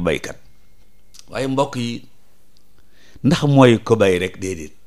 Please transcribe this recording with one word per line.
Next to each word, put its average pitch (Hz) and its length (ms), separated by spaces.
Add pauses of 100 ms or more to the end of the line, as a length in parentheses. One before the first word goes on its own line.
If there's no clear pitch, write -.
baykat. 80 340 (920)
Waaye 117 160
mbokk 135 300
yi, 117 280 (1200)
ndax 165 200
mooy 131 340
ko 113 180
bay 98 220
rek? 92 220
Déedéet. 90 320 (140)